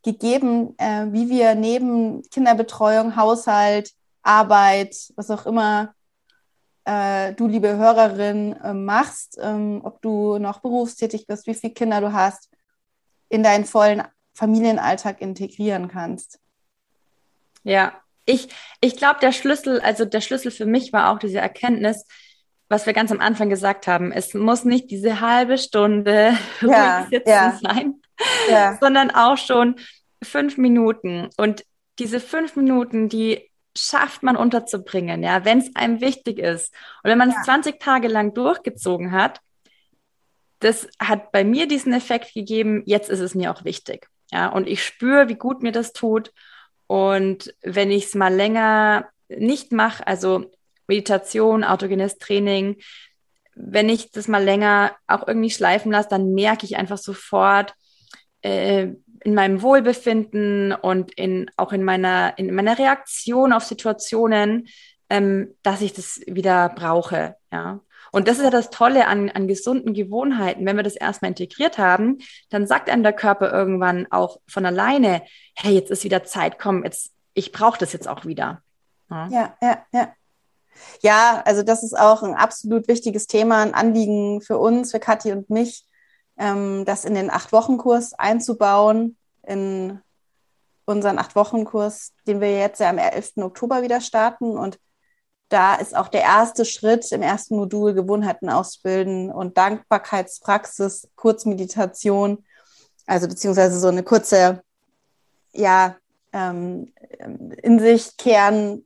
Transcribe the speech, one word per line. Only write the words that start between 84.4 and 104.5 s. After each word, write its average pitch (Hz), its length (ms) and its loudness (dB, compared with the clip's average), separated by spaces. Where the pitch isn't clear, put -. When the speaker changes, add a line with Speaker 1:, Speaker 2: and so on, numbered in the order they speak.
Speaker 1:
für 220 180 -4
uns, 233 340 0
für 226 80 -4
Kathi 220 320 -2
und 196 180 -8
mich, 233 340 -2
ähm, 202 480 -4
das 202 180 -4
in 214 100 -2
den 190 140 -2
Acht-Wochen-Kurs 240 840 0
einzubauen, 220 1000 2
in 196 540 -6
unseren 202 320 -2
Acht-Wochen-Kurs, 214 960 -4
den 202 140 -2
wir 202 180 0
jetzt 202 220 -2
ja 185 80 2
am 180 100 0
elften 196 440 -4
Oktober 240 400 -4
wieder 240 180 -2
starten. 233 560 -2
Und 196 220 -8
da 196 280 4
ist - 200 -6
auch 180 120 -2
der 202 140 0
erste 226 420 4
Schritt 226 480 0
im - 100 -4
ersten 214 340 -4
Modul 208 380 -2
Gewohnheiten 190 560 -2
ausbilden 185 800 -4
und 180 260 -6
Dankbarkeitspraxis, 202 1600 -2
Kurzmeditation, 202 1300 -2
also 180 220 -2
beziehungsweise 185 500 2
so 185 100 0
eine 185 140 0
kurze, 185 600 4